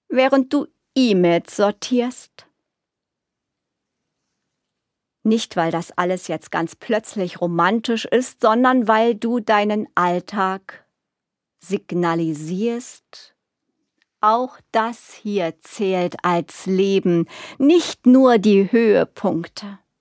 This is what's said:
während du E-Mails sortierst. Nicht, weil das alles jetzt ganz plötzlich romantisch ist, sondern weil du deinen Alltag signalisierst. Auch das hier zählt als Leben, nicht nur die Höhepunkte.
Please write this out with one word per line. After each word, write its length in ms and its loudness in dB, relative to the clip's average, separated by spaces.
während 460 2
du 140 -2
E-Mails 600 2
sortierst. 920 -4
Nicht, 320 0
weil 160 0
das 260 -6
alles 300 -2
jetzt 240 -8
ganz 240 -4
plötzlich 640 -6
romantisch 640 -2
ist, 360 -4
sondern 460 2
weil 280 2
du 240 -4
deinen 560 0
Alltag 880 -4
signalisierst. 1800 -6
Auch 400 0
das 420 -4
hier 480 -6
zählt 600 -4
als 420 -4
Leben, 640 0
nicht 480 2
nur 320 8
die 340 4
Höhepunkte. 1080 -2